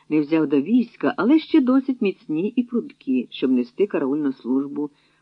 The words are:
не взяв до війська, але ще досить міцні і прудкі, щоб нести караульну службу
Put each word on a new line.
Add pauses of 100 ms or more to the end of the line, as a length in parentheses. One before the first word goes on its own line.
не
взяв
до
війська,
але
ще
досить
міцні
і
прудкі,
щоб
нести
караульну
службу (320)